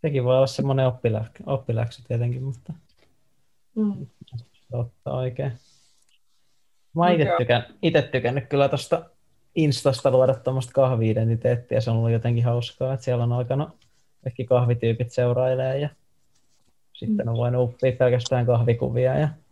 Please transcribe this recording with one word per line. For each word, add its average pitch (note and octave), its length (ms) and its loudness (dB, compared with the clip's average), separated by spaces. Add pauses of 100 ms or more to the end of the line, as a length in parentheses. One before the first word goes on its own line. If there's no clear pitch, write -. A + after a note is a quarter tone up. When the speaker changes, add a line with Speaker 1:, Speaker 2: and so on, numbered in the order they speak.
Speaker 1:
Sekin D3 220 -2
voi B2+ 140 2
olla C3+ 100 4
semmonen C3+ 400 0
oppilä-, A2+ 380 -2 (200)
oppiläksy A#2 640 -4
tietenkin, B2 360 -4
mutta C3+ 300 -10 (1000)
Speaker 2:
Mm. G3+ 320 -4 (640)
Speaker 1:
ottaa A#2+ 460 -6
oikein. B2+ 340 -4 (1400)
Mä E3 80 2
oon F3+ 80 6
ite E3 120 4
Speaker 2:
Okei. E3+ 140 2
Speaker 1:
tykän-, A#2+ 440 0
ite E3 200 2
tykännyt B2 480 -2
kyllä C#3 200 2
tosta D#3 400 -4 (460)
Instasta C#3+ 560 2
luoda B2+ 240 4
tommoista C3 380 -4
kahvi-identiteettiä, A#2 1080 0
se A#2 100 -2
on A2+ 60 0
ollut A2+ 140 0
jotenkin A#2 320 0
hauskaa, A#2+ 500 -2
että C3+ 100 -8
siellä A#2+ 200 -2
on A#2+ 100 0
alkanut B2+ 360 -2 (540)
kaikki B2 220 -8
kahvityypit A#2+ 680 2
seurailee B2+ 680 0
ja D3 100 -4 (1040)
sitten G#3+ 320 -4
Speaker 2:
Mm. A#2 60 -2
Speaker 1:
on A#2 60 -2
voinut B2 360 0
uppia C3 260 0
pelkästään B2 460 2
kahvikuvia B2 760 2
ja D3+ 100 2 (220)